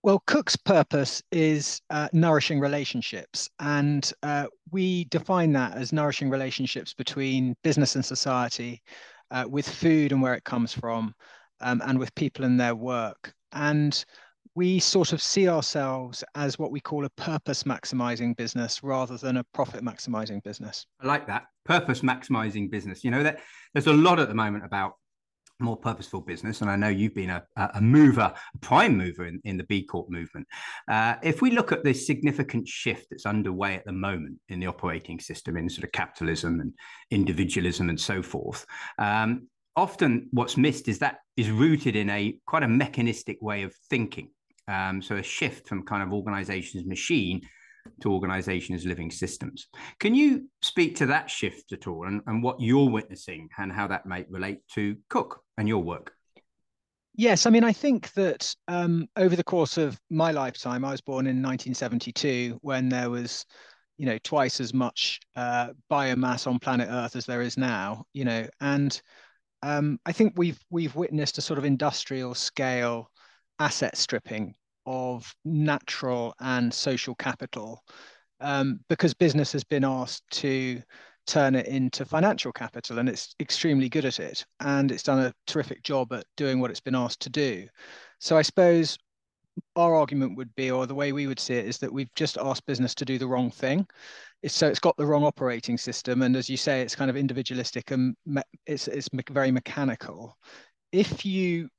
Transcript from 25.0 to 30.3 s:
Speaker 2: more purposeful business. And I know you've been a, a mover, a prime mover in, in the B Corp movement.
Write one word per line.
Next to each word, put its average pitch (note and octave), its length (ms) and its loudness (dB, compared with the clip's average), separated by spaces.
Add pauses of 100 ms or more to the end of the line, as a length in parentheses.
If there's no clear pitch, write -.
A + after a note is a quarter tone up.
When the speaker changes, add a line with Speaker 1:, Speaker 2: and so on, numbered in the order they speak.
Speaker 2:
more A#2 160 0
purposeful G#2 440 -6
business. F2+ 400 -8
And G#2 100 0
I G2 40 0
know G2+ 140 2
you've G#2 260 0
been F#2 160 -6
a, F2 140 -6 (120)
a A2+ 240 -2
mover, A#2+ 520 8 (220)
a - 40 -14
prime D#3 380 4
mover F2+ 300 -2
in, F2 180 -10
in G2 120 -4
the F2+ 80 -6
B G2 200 0
Corp F2 260 -8
movement. E2 360 -10 (440)